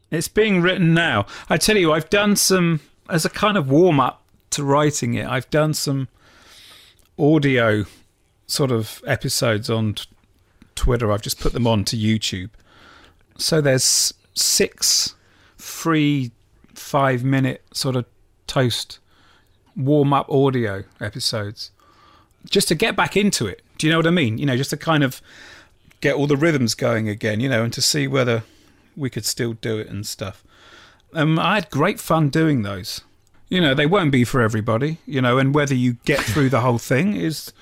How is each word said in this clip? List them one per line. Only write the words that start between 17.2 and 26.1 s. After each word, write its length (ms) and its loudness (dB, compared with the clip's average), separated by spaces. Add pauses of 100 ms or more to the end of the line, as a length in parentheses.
sort 220 -2
of 100 -2 (420)
Toast 520 -2 (760)
warm-up 540 0
audio 540 0 (180)
episodes 680 -8 (800)
just 180 0
to 80 0
get 200 -2
back 220 -2
into 300 0
it. 140 -12 (160)
Do 100 -2
you 60 4
know 60 4
what 80 2
I 40 4
mean? 260 0
You 80 -4
know, 120 0
just 140 -4
to 60 -4
kind 260 0
of 160 -2 (840)
get 140 0